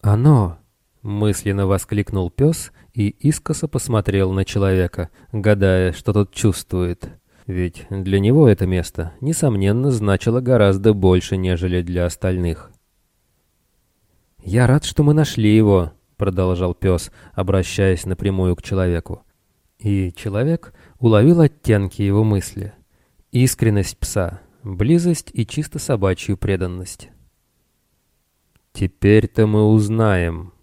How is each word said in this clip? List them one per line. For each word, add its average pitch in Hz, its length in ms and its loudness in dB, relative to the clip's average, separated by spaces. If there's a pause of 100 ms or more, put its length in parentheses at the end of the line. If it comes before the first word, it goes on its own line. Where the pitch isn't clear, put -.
"Оно!" — 104 580 2 (420)
мысленно 101 640 -2
воскликнул 98 640 -2
пес - 420 -2 (220)
и 104 160 -2
искоса - 580 -4
посмотрел 98 640 0
на 95 140 0
человека, 95 640 -2 (220)
гадая, 95 640 2
что - 200 -4
тот 101 200 0
чувствует. 90 760 -4 (380)
Ведь 90 420 -6
для 95 300 -2
него 127 280 4
это 104 180 4
место, 87 540 -4
несомненно, 127 720 0
значило 110 480 0
гораздо 107 540 2
больше, 92 420 2
нежели 90 460 -2
для 87 240 -4
остальных. 87 680 -4 (1700)
"Я 113 260 0
рад, 135 180 2
что - 180 -2
мы 147 100 4
нашли 113 400 2
его", — 101 400 4 (240)
продолжал 92 560 -2
пес, 92 380 -2 (220)
обращаясь 95 720 -2
напрямую 92 500 -2
к - 60 -20
человеку. 90 640 -4 (560)
И 98 340 -2
человек 123 600 -4 (260)
уловил 120 420 6
оттенки 101 600 0
его 101 220 2
мысли. 101 500 -4 (580)
"Искренность 113 680 0
пса!" 90 440 -6 (220)
близость 151 680 -2
и 113 120 -4
чисто - 340 -8
собачью 98 580 -2
преданность. 92 720 -8 (1600)
"Теперь-то 107 720 2
мы 107 240 2
узнаем", — 101 920 0